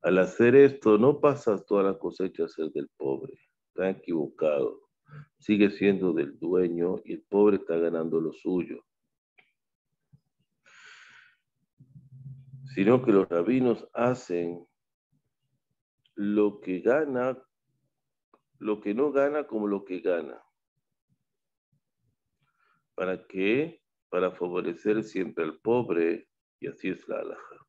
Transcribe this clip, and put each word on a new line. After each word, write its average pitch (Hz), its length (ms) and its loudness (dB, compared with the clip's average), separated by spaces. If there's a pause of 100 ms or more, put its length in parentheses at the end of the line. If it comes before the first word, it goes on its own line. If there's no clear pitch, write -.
Al 90 160 4
hacer 113 360 4
esto, 135 440 6
no 143 200 4
pasas 127 460 0
toda 101 180 2
la 95 160 0
cosecha 87 460 -6
a 80 40 -8
ser 80 240 -8
del 73 240 -8
pobre. - 380 -6 (340)
Está 95 220 -4
equivocado. 76 920 -4 (560)
Sigue 104 320 2
siendo 92 420 2
del 73 260 -4
dueño 87 680 -2
y - 100 -10
el 80 80 -14
pobre 101 340 4
está 82 220 -2
ganando 82 420 0
lo 78 120 -4
suyo. 80 520 -4 (4000)
Sino 110 280 4
que 113 100 2
los 98 160 4
rabinos 113 640 0
hacen 87 720 -4 (1500)
lo 104 460 0
que 92 200 -6
gana, 131 640 0 (1160)
lo 107 220 -4
que 104 120 -4
no 139 180 0
gana 143 360 -2
como 107 200 -4
lo 98 180 -2
que 92 160 -8
gana. 80 420 -4 (2500)
¿Para 92 320 -6
qué? 123 540 -2 (300)
Para 90 220 -2
favorecer 90 680 -4
siempre 82 420 -6
al 80 160 -8
pobre, 85 680 -2 (320)
y 87 60 -12
así 85 220 -10
es - 200 -8
la - 120 -6
halajá. - 360 -14 (120)